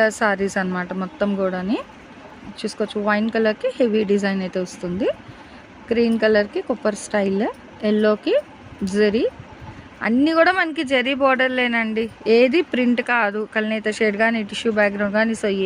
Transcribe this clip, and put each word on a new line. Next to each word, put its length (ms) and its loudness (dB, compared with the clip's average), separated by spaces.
సారీస్ 440 0
అన్నమాట 280 -4
మొత్తం 260 -2
కూడాని. 380 -2
చూసుకోవచ్చు 380 -6
వైన్ 280 0
కలర్‌కి 420 0
హెవీ 240 2
డిజైన్ 340 0
అయితే 200 -6
వస్తుంది. 420 -6
గ్రీన్ 320 2
కలర్‌కి 440 2
కొబ్బరి 380 -2
స్టైల్, 400 0
ఎల్లోకి 460 2
జరీ, 280 2
అన్నీ 320 4
కూడా 200 6
మనకి 240 -2
జరీ 200 2
బోర్డర్లేనండి, 840 0
ఏది 240 4
ప్రింట్ 280 2
కాదు. 280 0
కల్నేత 340 -2
షేడ్ 240 0
కానీ, 160 2
టిష్యూ 280 -2
బ్యాక్‌గ్రౌండ్ 400 0
కానీ, 220 0
so 80 0